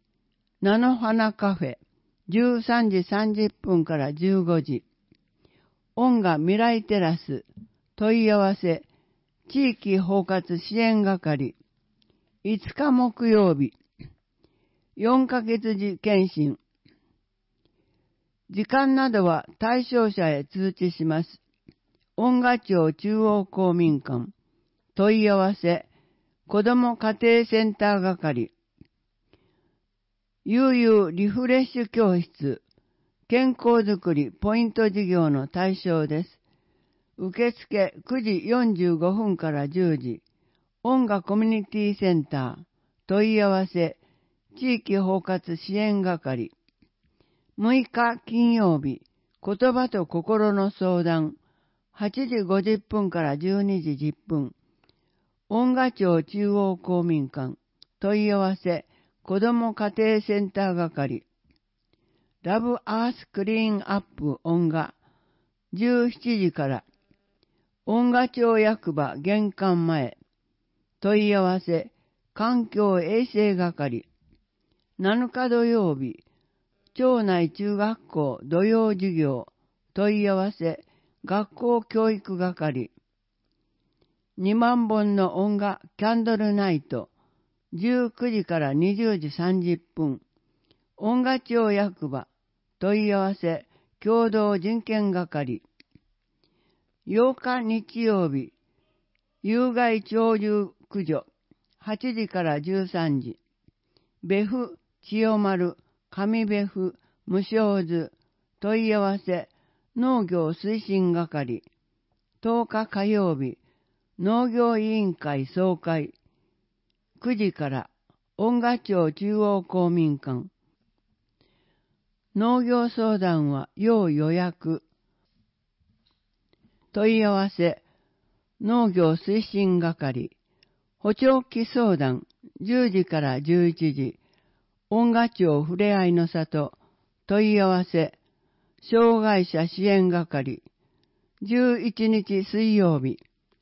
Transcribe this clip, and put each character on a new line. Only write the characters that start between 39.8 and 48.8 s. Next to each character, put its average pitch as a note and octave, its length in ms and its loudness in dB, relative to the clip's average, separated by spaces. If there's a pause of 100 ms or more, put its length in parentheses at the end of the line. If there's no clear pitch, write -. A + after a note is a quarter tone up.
時。 B2 260 -10 (600)
恩 B3+ 220 2
賀 G3+ 160 -2
コ G3 140 -4
ミ A3 120 2
ュ - 20 2
ニ G#3+ 160 -2
テ G#3 260 -2
ィ G3+ 60 -6
セ F#3 160 2
ン D#3+ 100 2
タ D3 140 -8
ー。 C3 260 -8 (440)
問 G#3 220 2
い G#3+ 120 2
合 G3+ 80 4
わ F#3+ 180 0
せ、 E3 300 -2 (600)
地 B3+ 180 0
域 G3 240 -2
包 F#3+ 180 0
括 F3+ 400 -6
支 G3 180 -8
援 G#3 260 0
係。 C#3+ 500 -4 (1080)
六 A#3+ 260 2
日 A#3+ 420 -2
金 A#3 280 2
曜 F#3+ 260 2
日、 C3+ 220 -6 (420)